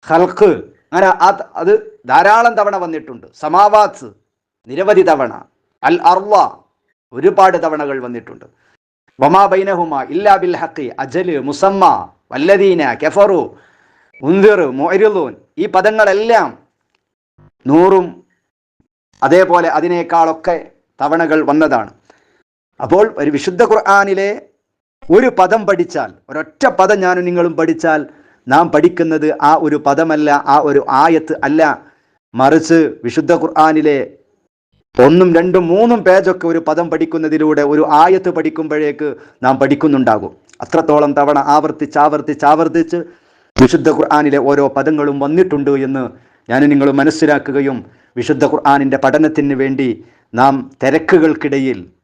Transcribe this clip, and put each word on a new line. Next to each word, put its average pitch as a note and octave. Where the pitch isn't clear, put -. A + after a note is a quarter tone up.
ഖൽഖ്, F3+
അങ്ങനെ F#3
ആ E3+
ത-, -
അത് F3+
ധാരാളം G#3
തവണ G3+
വന്നിട്ടുണ്ട്. D#3+
സമാവാത്ത് G3
നിരവധി F#3+
തവണ, C#3+
അൽ E3
അർള F#3+
ഒരുപാട് F#3
തവണകൾ D3
വന്നിട്ടുണ്ട്. A#2+
വമാ E3+
ബൈനഹുമ F3
ഇല്ലാ F#3
ബിൽ F3+
ഹഖി, D#3
അജല്, D3
മുസമ്മ, F#3+
വല്ലദീന F3+
കഫറു, F3+
ഉൻദിർ, G3
മുഅ്രിദൂൻ, F3+
ഈ E3+
പദങ്ങളെല്ലാം G#3
നൂറും F3+
അതേപോലെ F3
അതിനേക്കാളൊക്കെ E3
തവണകൾ D#3
വന്നതാണ്. C#3
അപ്പോൾ E3
ഒരു D3
വിശുദ്ധ F3
ഖുർആനിലെ G3+
ഒരു A#3
പദം G3
പഠിച്ചാൽ, E3+
ഒരൊറ്റ -
പദം G3
ഞാനും F3+
നിങ്ങളും F3
പഠിച്ചാൽ, D#3+
നാം D3
പഠിക്കുന്നത് D#3+
ആ D3
ഒരു D3+
പദമല്ല, D3+
ആ -
ഒരു C#3+
ആയത്ത് D#3
അല്ല, D3+
മറിച്ച് D#3
വിശുദ്ധ C#3+
ഖുർആനിലെ D#3
ഒന്നും F3
രണ്ടും F3
മൂന്നും A3
പേജൊക്കെ F#3
ഒരു E3
പദം D#3+
പഠിക്കുന്നതിലൂടെ, D#3
ഒരു D3
ആയത്ത് F#3
പഠിക്കുമ്പോഴേക്ക് D3+
നാം C3
പഠിക്കുന്നുണ്ടാകും. C3
അത്രത്തോളം D3
തവണ C#3+
ആവർത്തിച്ച്, D3
ആവർത്തിച്ച്, D3
ആവർത്തിച്ച് E3
വിശുദ്ധ C3+
ഖുർആനിലെ D3
ഓരോ C#3+
പദങ്ങളും C#3+
വന്നിട്ടുണ്ട് D3
എന്ന് C3+
ഞാനും C3+
നിങ്ങളും C#3
മനസ്സിലാക്കുകയും, C#3
വിശുദ്ധ B2+
ഖുർആനിൻ്റെ C#3
പഠനത്തിന് D3
വേണ്ടി C3
നാം C3
തിരക്കുകൾക്കിടയിൽ D3